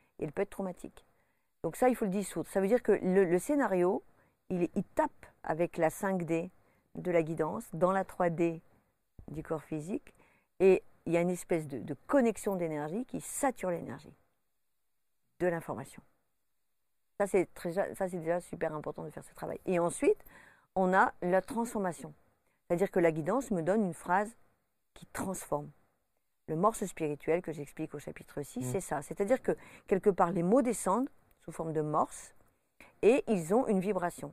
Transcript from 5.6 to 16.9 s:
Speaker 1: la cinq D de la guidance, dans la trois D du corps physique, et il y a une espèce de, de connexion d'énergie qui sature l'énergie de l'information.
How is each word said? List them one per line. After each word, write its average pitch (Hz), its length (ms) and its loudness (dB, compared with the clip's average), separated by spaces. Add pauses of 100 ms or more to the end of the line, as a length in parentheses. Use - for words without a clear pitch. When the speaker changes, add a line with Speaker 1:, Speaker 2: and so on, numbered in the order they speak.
Speaker 1:
la 160 140 4
cinq 190 340 -2
D 165 260 -2 (440)
de 170 160 -6
la 170 120 4
guidance, 160 520 -4
dans 180 180 4
la 190 120 0
trois 180 260 0
D 165 320 0 (640)
du 151 140 -10
corps 156 220 -6
physique, 160 500 -8 (460)
et 190 220 8 (240)
il 165 60 -2
y 170 40 4
a 170 40 4
une 175 100 2
espèce 170 360 -2
de, 139 120 -8
de 139 160 -8 (120)
connexion 220 500 2
d'énergie 160 500 -4
qui - 140 -10
sature - 500 -4
l'énergie - 440 -8 (1300)
de 175 60 0
l'information. 160 560 -6 (1160)